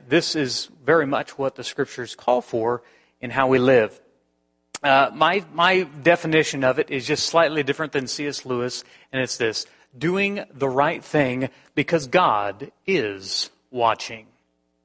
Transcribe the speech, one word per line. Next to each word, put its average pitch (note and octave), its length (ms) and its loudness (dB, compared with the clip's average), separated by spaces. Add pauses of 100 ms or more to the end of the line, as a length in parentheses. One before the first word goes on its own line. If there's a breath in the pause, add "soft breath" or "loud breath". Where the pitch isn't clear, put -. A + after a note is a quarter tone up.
this D#3+ 300 0
is B2+ 320 -4 (160)
very D3+ 200 4
much C#3 320 -4
what C3+ 180 -4
the B2 100 -14
scriptures - 500 -8
call B2 240 0
for A#2 420 -4 (380 soft breath)
in B2 100 -10
how C3 180 2
we C3 120 4
live. B2 400 4 (840)
Uh, C3+ 320 4
my, E3+ 300 0 (100)
my F3+ 300 2
definition D#3 800 2
of B2+ 160 2
it D3 100 -4
is C3 160 -6
just D3 200 -2
slightly D#3 380 2
different C#3 280 -4
than C3 160 -4
C D3 200 -6
S - 180 -8
Lewis, B2 400 -4 (260 soft breath)
and C3 100 -2
it's B2 140 -4
this: A2 300 -2 (320 soft breath)
doing G3 560 -2
the C3+ 160 -2
right C#3+ 340 0
thing C3 460 0 (240 soft breath)
because D3 340 -2
God G#2 640 0 (140)
is G#2 640 -4 (220)
watching. A2+ 560 -2 (580)